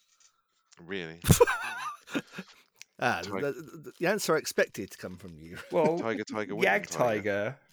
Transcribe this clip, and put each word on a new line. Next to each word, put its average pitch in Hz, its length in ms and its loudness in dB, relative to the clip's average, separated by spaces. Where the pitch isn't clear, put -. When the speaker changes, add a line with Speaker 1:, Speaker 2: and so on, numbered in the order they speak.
Speaker 1:
Really? 85 400 -6
Speaker 2:
<laughs> - 60 6
Ah, 101 200 2
Speaker 1:
Ti- 98 80 -8
Speaker 2:
the, 95 100 -4
the, 143 460 -14
the - 80 0
answer 185 280 2
I 151 40 4
expected - 520 -2
to - 80 -16
come 92 180 -10
from 85 220 -16
you. 82 260 -14
<laughs> - 80 -14
Speaker 3:
Well, 165 260 4
Speaker 1:
Tiger, 110 240 -2
Tiger, 104 320 -4
Wing - 140 4
Speaker 3:
Yag 202 180 2
Speaker 1:
Tiger. - 40 -14
Speaker 3:
Tiger, 107 680 0